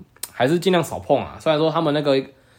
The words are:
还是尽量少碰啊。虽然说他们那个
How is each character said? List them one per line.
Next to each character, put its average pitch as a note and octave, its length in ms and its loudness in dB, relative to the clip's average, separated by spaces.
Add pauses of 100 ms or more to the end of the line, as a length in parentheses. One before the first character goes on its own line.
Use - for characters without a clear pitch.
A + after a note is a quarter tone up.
(320)
还 B2 160 0
是 E3 100 2
尽 F#3 140 0
量 F3 100 2
少 - 180 -6
碰 C3+ 200 2
啊。 - 200 -8
虽 D#3+ 120 0
然 D3+ 80 2
说 D#3+ 100 2
他 D#3 120 0
们 D3+ 120 0
那 D3+ 80 0
个 C3+ 220 2 (360)